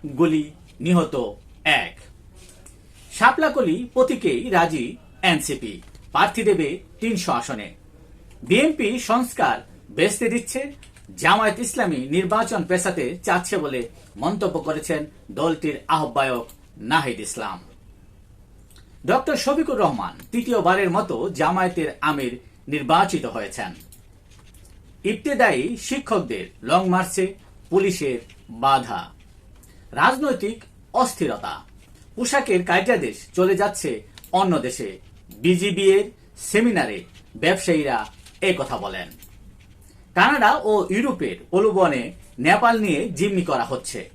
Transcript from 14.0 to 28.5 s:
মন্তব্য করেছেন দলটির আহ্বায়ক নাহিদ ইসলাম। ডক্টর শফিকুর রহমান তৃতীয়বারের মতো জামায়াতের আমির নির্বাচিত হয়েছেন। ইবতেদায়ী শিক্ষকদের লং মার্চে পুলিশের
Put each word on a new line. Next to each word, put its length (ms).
মন্তব্য 340
করেছেন 340
দলটির 380
আহ্বায়ক 500
নাহিদ 300
ইসলাম। 380
ডক্টর 340
শফিকুর 400
রহমান 300
তৃতীয়বারের 640
মতো 200
জামায়াতের 500
আমির 240
নির্বাচিত 580
হয়েছেন। 360
ইবতেদায়ী 580
শিক্ষকদের 580
লং 120
মার্চে 320
পুলিশের 500